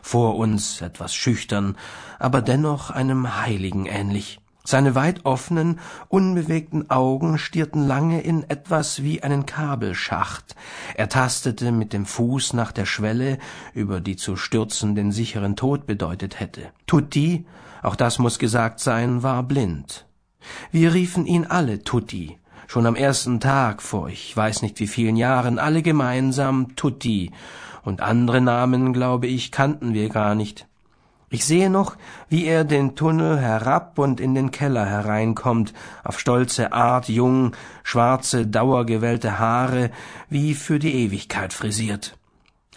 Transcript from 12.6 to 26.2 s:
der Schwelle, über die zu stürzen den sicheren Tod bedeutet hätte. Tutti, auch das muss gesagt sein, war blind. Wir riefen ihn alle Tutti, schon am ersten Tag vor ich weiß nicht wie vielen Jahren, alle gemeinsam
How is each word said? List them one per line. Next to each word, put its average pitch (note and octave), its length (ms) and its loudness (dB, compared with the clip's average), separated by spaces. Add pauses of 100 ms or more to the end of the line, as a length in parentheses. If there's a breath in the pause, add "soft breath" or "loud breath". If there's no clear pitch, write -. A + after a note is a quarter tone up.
der G#2 120 -2
Schwelle, A#2+ 540 0 (340 loud breath)
über G2+ 280 -2
die F#2 160 -4
zu F#2 200 -4
stürzen G#2+ 580 0
den G#2 160 2
sicheren G2+ 460 -2
Tod C#3+ 300 -2
bedeutet G2 540 -6
hätte. - 320 -12 (140)
Tutti, D#3 600 2 (360 loud breath)
auch - 120 -2
das A#2+ 240 0
muss A#2+ 220 2
gesagt A2+ 400 0
sein, B2 420 0
war B2+ 220 0
blind. G2+ 640 -2 (640 loud breath)
Wir E3 220 6
riefen F3+ 320 0
ihn E3+ 200 2
alle C3+ 380 0
Tutti, F#2 560 -4 (260 loud breath)
schon A#2 200 2
am A#2 100 4
ersten B2 420 2
Tag C3 420 0
vor F2+ 280 -4
ich - 280 -14
weiß G#2+ 260 0
nicht G#2+ 180 -6
wie G#2 80 0
vielen A2+ 260 2
Jahren, B2 460 2
alle D#3 220 2
gemeinsam C3+ 920 0